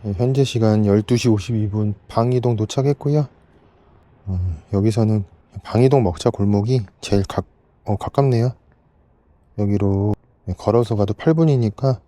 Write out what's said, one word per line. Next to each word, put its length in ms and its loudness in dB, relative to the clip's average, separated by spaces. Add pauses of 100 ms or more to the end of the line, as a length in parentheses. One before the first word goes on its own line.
네, 140 -4
현재 280 2
시간 420 2
열두 320 2
시 100 0
오십이 400 0
분 260 -2 (140)
방이동 480 0
도착했고요. 680 -2 (1000)
어, 140 -4 (320)
여기서는 540 0 (360)
방이동 400 2
먹자 280 0
골목이 500 0 (220)
제일 220 0
가-, 180 -6 (420)
어, 120 -2
가깝네요. 560 0 (1040)
여기로, 560 0 (320)
네, 100 -6
걸어서 400 0
가도 160 0
팔 220 0
분이니까 720 0